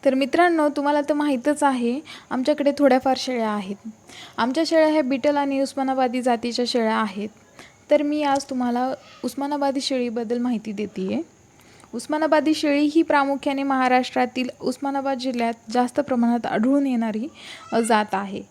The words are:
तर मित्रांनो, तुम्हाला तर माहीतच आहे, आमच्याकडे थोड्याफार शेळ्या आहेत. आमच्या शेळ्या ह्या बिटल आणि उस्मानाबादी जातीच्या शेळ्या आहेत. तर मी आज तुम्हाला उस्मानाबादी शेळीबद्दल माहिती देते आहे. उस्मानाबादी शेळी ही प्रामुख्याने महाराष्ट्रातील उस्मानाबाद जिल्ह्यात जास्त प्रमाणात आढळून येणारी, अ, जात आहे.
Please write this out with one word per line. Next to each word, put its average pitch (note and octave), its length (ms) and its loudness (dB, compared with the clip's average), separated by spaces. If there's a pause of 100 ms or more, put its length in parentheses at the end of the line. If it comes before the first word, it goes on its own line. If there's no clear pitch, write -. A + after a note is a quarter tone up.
तर C4+ 80 4
मित्रांनो, D4+ 560 2
तुम्हाला D4 320 0
तर D4 120 0
माहीतच D4 500 0
आहे, B3+ 360 0 (300)
आमच्याकडे C#4+ 480 0
थोड्याफार C4 400 4
शेळ्या A#3 320 -4
आहेत. G3+ 260 -4 (640)
आमच्या B3+ 300 0
शेळ्या D#4+ 220 4
ह्या D#4 120 2
बिटल C#4 360 0
आणि C#4 240 0
उस्मानाबादी C4 600 -2
जातीच्या A#3+ 460 0
शेळ्या A3+ 280 0
आहेत. G#3 340 -4 (640)
तर D4 100 4
मी D4+ 220 0
आज C#4 200 0
तुम्हाला B3 500 -2 (320)
उस्मानाबादी C#4 560 -2
शेळीबद्दल A#3+ 560 -2
माहिती A#3+ 340 -2
देते G3 420 -6
आहे. C4 80 -2 (760)
उस्मानाबादी D4+ 580 0
शेळी D4 320 2
ही D4+ 160 4
प्रामुख्याने C#4 600 0
महाराष्ट्रातील B3+ 880 0 (120)
उस्मानाबाद C4+ 560 -2
जिल्ह्यात A#3+ 360 -2 (180)
जास्त B3 280 0
प्रमाणात A#3+ 460 0
आढळून C4+ 420 2
येणारी, A3+ 420 -2 (440)
अ, A3+ 60 2
जात A3 340 2
आहे. G3 380 -6